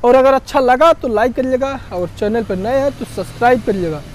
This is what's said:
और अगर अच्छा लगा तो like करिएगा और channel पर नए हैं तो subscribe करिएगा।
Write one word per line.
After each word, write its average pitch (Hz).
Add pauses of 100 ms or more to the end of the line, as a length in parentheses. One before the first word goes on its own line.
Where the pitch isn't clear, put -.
और 240
अगर 269
अच्छा -
लगा 262
तो 311
like 226
करिएगा 262 (140)
और 180
channel 220
पर 196
नए 233
हैं 277
तो 254
subscribe 240
करिएगा। 175 (140)